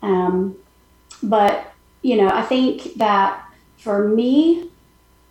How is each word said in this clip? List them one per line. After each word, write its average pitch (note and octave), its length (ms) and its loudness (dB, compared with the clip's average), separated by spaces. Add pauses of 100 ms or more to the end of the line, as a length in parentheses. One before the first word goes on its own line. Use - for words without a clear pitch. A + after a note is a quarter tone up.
Um, F#3 540 0 (680)
but, G3+ 500 0 (300)
you B3 140 0
know, G3 120 4
I A3 140 0
think B3+ 540 -2
that G3 440 0 (380)
for G#3 300 -2
me, C4+ 600 2 (640)